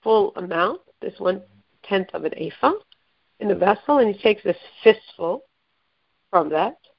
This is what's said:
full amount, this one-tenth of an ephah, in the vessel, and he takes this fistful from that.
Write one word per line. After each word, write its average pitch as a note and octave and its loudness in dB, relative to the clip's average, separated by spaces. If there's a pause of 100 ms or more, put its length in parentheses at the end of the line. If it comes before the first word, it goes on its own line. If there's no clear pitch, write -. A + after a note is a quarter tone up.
full A3 2
amount, F#3 -4 (180)
this - -12
one-tenth - -6
of D#3+ -10
an D#3 -4
ephah, B3 -2 (680)
in G#3+ -6
the G3 2
vessel, G3+ 0
and G#3+ 2
he - -16
takes G#3+ 0
this F3+ -2 (280)
fistful A3 0 (880)
from E3 0
that. F3 -2 (200)